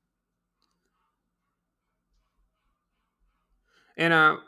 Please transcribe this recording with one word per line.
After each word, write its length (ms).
And, 160
uh, 240